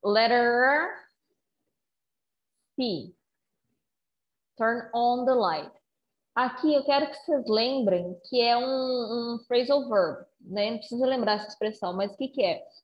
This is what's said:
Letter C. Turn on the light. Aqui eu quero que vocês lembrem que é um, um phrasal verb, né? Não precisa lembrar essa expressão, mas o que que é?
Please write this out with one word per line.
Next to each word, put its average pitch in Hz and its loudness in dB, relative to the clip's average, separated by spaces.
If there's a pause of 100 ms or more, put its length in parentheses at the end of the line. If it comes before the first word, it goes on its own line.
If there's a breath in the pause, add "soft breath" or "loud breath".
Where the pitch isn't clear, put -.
Letter 240 2 (1700)
C. 190 -4 (1400)
Turn 233 -2
on 240 2
the 262 4
light. 165 0 (600)
Aqui 254 0
eu 277 2
quero 285 2
que - -14
vocês 285 -2
lembrem 214 0 (100)
que 247 0
é 233 4
um, 247 0 (720)
um 233 -6 (100)
phrasal 247 2
verb, 185 0 (140)
né? 208 -4
Não 226 -6
precisa 240 -4
lembrar 240 0
essa 208 -8
expressão, 214 -6
mas 202 -4
o - -20
que 269 -4
que 269 -4
é? 170 -2 (220 loud breath)